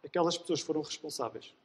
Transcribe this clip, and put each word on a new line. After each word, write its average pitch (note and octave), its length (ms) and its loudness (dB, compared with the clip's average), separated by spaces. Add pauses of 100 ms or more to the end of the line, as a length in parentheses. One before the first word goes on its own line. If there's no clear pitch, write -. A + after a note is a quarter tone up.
aquelas E3+ 340 4
pessoas D3+ 220 0
foram D3+ 220 0
responsáveis - 720 -6 (120)